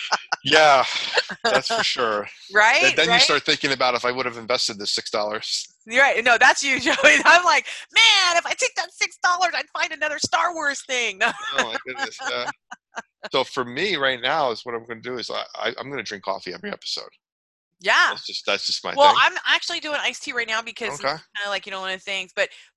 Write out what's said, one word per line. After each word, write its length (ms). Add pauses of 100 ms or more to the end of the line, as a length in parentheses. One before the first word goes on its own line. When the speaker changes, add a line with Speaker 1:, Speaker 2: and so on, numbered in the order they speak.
(440)
Speaker 1:
Yeah, 400 (600)
that's 240
for 160
sure. 440 (120)
Speaker 2:
<laughs> 120
Right? 280
Speaker 1:
Th-, 160
then 100
you 60
Speaker 2:
Right? 100
Speaker 1:
start 220
thinking 280
about 220
if 100
I 60
would 160
have 100
invested 420
the 80
six 240
dollars. 560 (200)
Speaker 2:
You're 160
right. 220
No, 120
that's 280
you, 160
<laughs> 0
Joey. 160 (280)
I'm 200
like, 220 (280)
"Man, 420
if 80
I 100
take 220
that 160
six 300
dollars, 340
I'd 160
find 200
another 260
Star 340
Wars 320
thing." 340
<laughs> 40
No. 80 (280)
Speaker 1:
Oh, 40 (100)
my 40 (100)
goodness, 320 (100)
yeah. 180 (880)
So 120
for 200
me 320
right 240
now 300
is 140
what 100
I'm 100
gonna 160
do 160
is 140
I, 140 (100)
I, 240
I'm 100
gonna 140
drink 220
coffee 280
every 200
episode. 360 (760)
Speaker 2:
Yeah. 260
Speaker 1:
That's 160
just, 200
that's 200
just 180
my 100
Speaker 2:
Well, 140
Speaker 1:
thing. 120
Speaker 2:
I'm 240
actually 360
doing 200
iced 220
tea 100
right 140
now 160
because 380
Speaker 1:
Okay. 140
Speaker 2:
it's 80 (140)
kinda 140
like, 160
you 60
know, 80
one 100
of 80
the 60
things. 320
But, 120 (280)